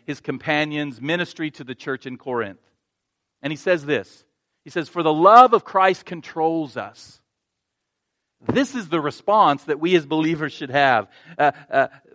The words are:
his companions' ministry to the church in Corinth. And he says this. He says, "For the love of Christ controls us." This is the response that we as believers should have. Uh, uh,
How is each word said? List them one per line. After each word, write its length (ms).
his 160
companions' 800
ministry 520
to 120
the 100
church 320
in 120
Corinth. 420
And 100
he 60
says 300
this. 380
He 60
says, 180
"For 140
the 100
love 420
of 100
Christ 400
controls 720
us." 440
This 300
is 120
the 120
response 640
that 160
we 160
as 100
believers 460
should 180
have. 380
Uh, 140
uh, 200